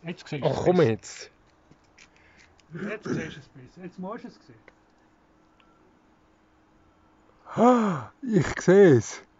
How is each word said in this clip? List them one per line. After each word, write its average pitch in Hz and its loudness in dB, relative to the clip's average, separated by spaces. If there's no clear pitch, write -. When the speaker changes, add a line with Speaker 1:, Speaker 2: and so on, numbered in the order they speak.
Speaker 1:
Jetzt 170 -14
siehst 139 -8
du 151 0
Speaker 2:
Ach, 135 -2
Speaker 1:
es 123 -6
Speaker 2:
komm 180 2
Speaker 1:
besser. 151 4
Speaker 2:
jetzt. - -10
Speaker 1:
Jetzt 202 -12
siehst 160 -8
du 151 -20
es - -20
besser. 131 -20
Jetzt 180 -18
musst 190 -14
du 240 -16
es 170 -20
sehen. 117 -20
Speaker 2:
Ah, 208 0
ich 220 0
sehe 180 6
es. - -4